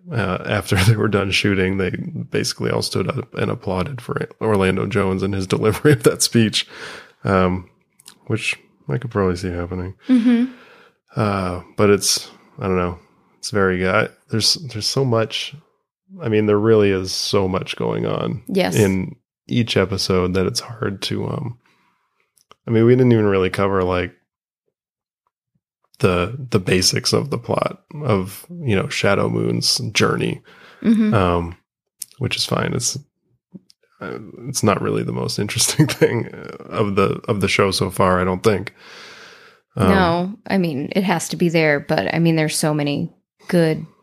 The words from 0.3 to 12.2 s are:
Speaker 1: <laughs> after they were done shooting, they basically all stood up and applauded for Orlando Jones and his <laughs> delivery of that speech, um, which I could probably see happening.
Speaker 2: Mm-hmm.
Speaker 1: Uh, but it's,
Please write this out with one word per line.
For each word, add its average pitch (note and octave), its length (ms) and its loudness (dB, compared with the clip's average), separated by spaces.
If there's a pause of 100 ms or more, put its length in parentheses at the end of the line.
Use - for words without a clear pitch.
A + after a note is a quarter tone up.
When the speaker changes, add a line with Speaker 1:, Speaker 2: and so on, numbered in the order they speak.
Speaker 1:
<laughs> - 40 -10
after G#2 300 -2
they F#2+ 200 4
were G#2+ 120 0
done G2 240 0
shooting, F#2+ 460 0
they F#2 140 0
basically A#2 800 -4
all A2+ 100 -2
stood G2+ 280 -4
up - 260 -6
and G#2 160 -2
applauded F#2 500 -4
for - 260 -6 (140)
Orlando G2 460 2
Jones F#2+ 360 0
and G2 100 -2
his F#2+ 140 -4
<laughs> - 80 -2
delivery A2 380 2
of A#2+ 100 -2
that - 200 4
speech, - 440 2 (560)
um, F2+ 460 2 (580)
which - 300 -4 (320)
I C3+ 80 -2
could A#2+ 140 -8
probably F#2+ 260 2
see F#2 120 -6
happening. F2+ 460 -6 (120)
Speaker 2:
Mm-hmm. B3 440 4 (640)
Speaker 1:
Uh, F#2+ 460 -2 (160)
but G#2 120 4
it's, - 420 2 (280)